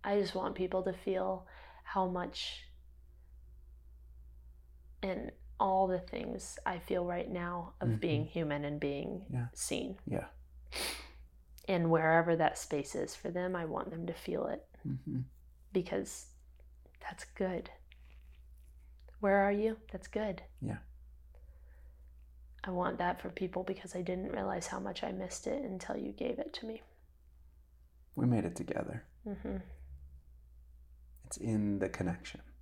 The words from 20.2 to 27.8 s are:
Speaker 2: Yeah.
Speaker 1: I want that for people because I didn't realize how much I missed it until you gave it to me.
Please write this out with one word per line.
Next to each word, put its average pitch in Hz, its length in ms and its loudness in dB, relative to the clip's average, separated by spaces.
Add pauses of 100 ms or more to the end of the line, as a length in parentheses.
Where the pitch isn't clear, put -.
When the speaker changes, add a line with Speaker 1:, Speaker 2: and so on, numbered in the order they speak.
Speaker 2:
Yeah. 110 160 -2 (1900)
Speaker 1:
I 190 80 -2
want 180 260 4
that 175 240 4
for 185 80 -4
people 185 340 0
because 185 320 -4
I 180 60 0
didn't 180 300 0
realize 190 340 0
how 190 140 -2
much 190 240 -2
I - 80 0
missed 185 340 -4
it 277 180 0
until 190 320 -4
you - 160 -2
gave 240 280 -2
it - 140 -6
to - 120 -8
me. 220 160 -6 (1300)